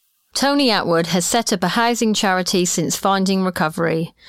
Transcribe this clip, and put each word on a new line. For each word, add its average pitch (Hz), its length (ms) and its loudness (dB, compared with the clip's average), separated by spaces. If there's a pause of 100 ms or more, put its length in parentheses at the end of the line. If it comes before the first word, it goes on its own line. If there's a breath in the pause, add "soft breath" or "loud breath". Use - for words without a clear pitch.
(340)
Tony 277 360 2
Atwood 170 380 0
has 175 180 0
set 233 260 0
up 190 120 -2
a 180 40 2
housing 233 460 0
charity 185 500 0
since 180 320 -2
finding 190 480 0
recovery. 165 680 -2 (160 loud breath)